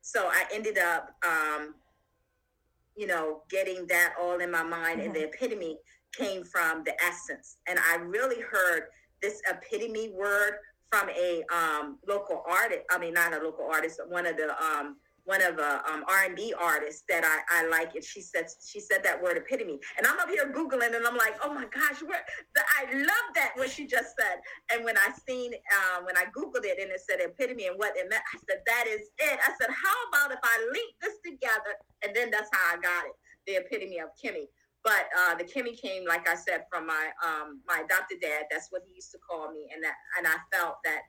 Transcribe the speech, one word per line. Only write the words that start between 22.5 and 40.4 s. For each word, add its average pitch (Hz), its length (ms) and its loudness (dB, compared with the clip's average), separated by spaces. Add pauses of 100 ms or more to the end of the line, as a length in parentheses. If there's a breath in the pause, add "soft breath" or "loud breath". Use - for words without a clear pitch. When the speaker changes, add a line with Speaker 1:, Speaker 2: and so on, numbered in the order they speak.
Speaker 1:
the, - 80 8 (160)
I 247 180 -4
love 403 380 2
that, 277 180 2
what 262 160 -2
she 277 160 -8
just - 340 -2
said." 190 200 0 (340 loud breath)
And 233 100 0
when 226 140 0
I 202 120 6 (180)
seen, 247 260 -4
uh, 185 480 2
when 185 160 0
I 185 60 4 (120)
Googled 254 300 -4
it 185 160 0
and 190 80 -6
it 185 180 -8
said 185 140 0
epitome 226 460 -2
and 180 100 -4
what 202 180 -2
it 180 140 -4
meant, 220 140 0 (100)
I - 60 -12 (100)
said, 196 160 -2
"That 233 220 2
is 214 140 -2 (180)
it." 285 260 2
I 277 60 4 (100)
said, 240 80 2
"How 381 240 2 (160)
about 277 220 4
if 254 100 -6
I 233 300 4
link 453 280 -4
this 415 240 -6
together?" 220 540 -2 (260)
And 208 120 -4
then 233 160 2
that's 214 200 0
how 185 240 4
I 175 60 -8
got 175 240 0
it, - 80 -12 (320 soft breath)
the 190 120 0
epitome 185 420 -4
of 156 180 -8
Kimmy. 165 300 -8 (360)
But, 196 260 4 (100)
uh, 175 160 6
the 175 80 -6
Kimmy 240 360 -6
came, 190 280 -6
like 175 200 0
I 170 60 2
said, 175 380 -2
from 160 160 -4
my, 160 220 -2 (140)
um, 151 440 -4
my 165 180 0
adopted 185 360 0
dad. 151 280 -2
That's 160 220 -6
what 180 160 -6
he - 80 -20
used - 160 -20
to - 80 -20
call 160 320 -10
me. 151 240 -14
And 160 80 -8
that, 156 100 -2 (240)
and 175 80 -2
I 160 120 4 (200)